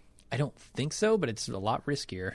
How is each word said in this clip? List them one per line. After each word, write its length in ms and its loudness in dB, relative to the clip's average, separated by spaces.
I 40 -2
don't 220 0
think 340 -4
so, 240 4
but 120 2
it's 200 -4
a 100 -4
lot 280 0
riskier. 480 -2